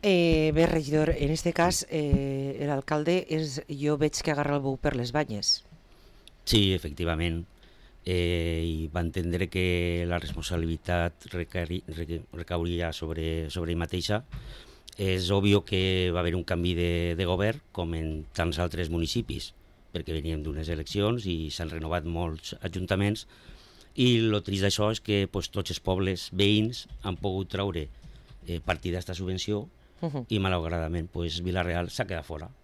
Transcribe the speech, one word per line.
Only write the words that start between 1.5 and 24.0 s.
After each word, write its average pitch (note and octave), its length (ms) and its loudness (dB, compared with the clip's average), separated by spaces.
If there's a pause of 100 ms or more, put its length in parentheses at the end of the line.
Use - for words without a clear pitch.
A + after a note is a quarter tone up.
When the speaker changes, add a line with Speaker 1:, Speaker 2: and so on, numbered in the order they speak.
Speaker 1:
cas, F3 320 2
eh, C#3 800 0
l'alcalde D3+ 540 2 (100)
és... D#3 300 -2 (100)
Jo D3 240 2
veig D3 240 2
que D#3 160 0
agarra C#3+ 240 2
el C3+ 60 -4
bou C3+ 100 0
per C#3 240 -2
les A#2+ 160 -4
banyes. A2+ 460 0 (800)
Speaker 2:
Sí, G2 320 6
efectivament, E2+ 720 0 (600)
eh, E2+ 600 0
i D#2+ 280 -2
va F2 80 0
entendre E2+ 480 -2
que F2 580 0
la F2 120 0
responsabilitat E2 1120 -2
recari-, F2 560 -4
reca-, D#2+ 340 -6 (120)
recauria E2+ 600 -2
sobre, D#2+ 560 -4
sobre E2+ 240 -4
ell E2+ 60 0
mateixa. F#2 440 -2 (760)
És F#2 340 0
obvio G2+ 340 6
que F#2 480 2
va F2 80 2
haver E2+ 140 2
un F2 80 -2
canvi F2 320 0
de, E2+ 420 0
de F#2 80 0
govern, G2+ 340 0 (120)
com E2+ 240 -4
en D#2+ 380 -4
tants E2+ 280 0
altres E2 320 -2
municipis, - 600 -2 (400)
perquè D#2+ 200 -4
veníem D#2 300 -2
d'unes D#2 260 -4
eleccions G2+ 560 0
i D#2+ 240 -2
s'han D#2+ 220 -6
renovat D#2+ 340 -2
molts E2 560 -4
ajuntaments, G2 640 0 (680)
i B2 260 6